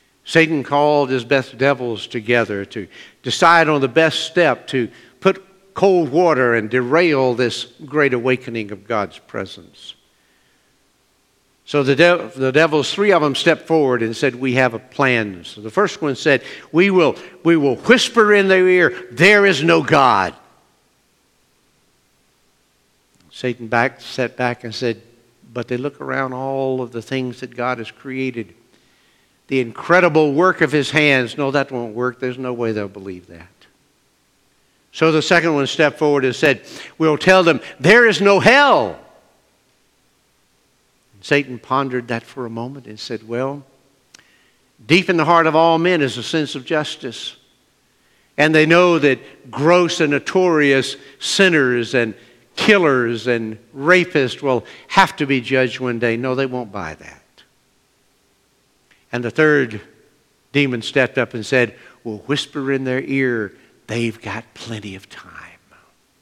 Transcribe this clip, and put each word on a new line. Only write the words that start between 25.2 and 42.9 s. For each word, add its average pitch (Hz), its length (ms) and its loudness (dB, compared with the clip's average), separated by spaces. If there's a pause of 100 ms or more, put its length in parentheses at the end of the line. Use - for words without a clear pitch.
"But 120 140 -10
they 127 80 -6
look 139 240 -10
around 135 320 -6
all 131 500 -4
of 120 120 -10
the 117 80 -8
things 127 400 -8
that 120 160 -14
God 123 220 -6
has 110 120 -12
created, 127 600 -8 (960)
the 135 120 0
incredible 156 760 2
work 175 280 0
of 143 100 0
his 143 200 0
hands. 131 440 2
No, 143 160 -4
that 135 200 -4
won't 120 240 -8
work. 123 240 -6
There's 127 180 -6
no 127 160 -8
way 117 180 -4
they'll 104 160 -6
believe 95 400 -16
that." 85 200 -20 (1400)
So 160 200 0
the 151 120 0
second 165 320 2
one 139 100 0
stepped 147 320 0
forward 143 280 0
and 123 100 -2
said, 139 260 0 (380)
"We'll 156 180 2
tell 185 260 4
them 156 160 2 (200)
there 220 260 6
is 180 160 2
no 202 180 4
hell." 214 600 4 (2250)
And 98 100 -20
Satan 131 320 0
pondered 127 520 -6
that 117 120 -4
for - 240 -14
a 113 60 -12
moment 120 340 -12
and 107 140 -18